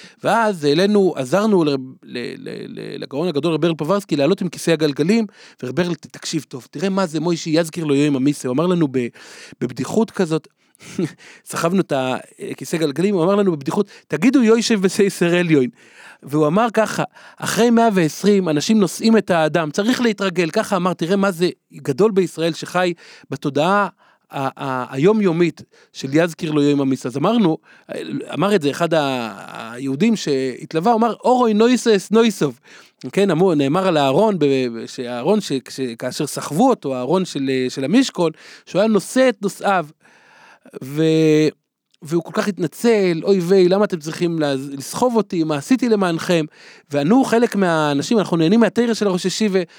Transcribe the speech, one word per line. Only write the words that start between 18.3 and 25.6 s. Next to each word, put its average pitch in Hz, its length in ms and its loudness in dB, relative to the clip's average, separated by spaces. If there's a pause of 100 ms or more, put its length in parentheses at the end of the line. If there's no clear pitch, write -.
אנשים 156 300 2
נושאים 220 380 2
את 196 140 0
האדם, 160 400 0
צריך 220 300 0
להתרגל", 190 480 0
ככה 202 260 -2
אמר, 180 180 0
"תראה 175 220 -2
מה 196 160 2
זה 175 180 -2 (240)
גדול 151 380 0
בישראל 170 420 -2
שחי 175 400 -2 (360)
בתודעה 160 580 0 (440)
ה-, 135 320 -6
ה-, 131 320 -6
היומיומית 175 680 2 (320)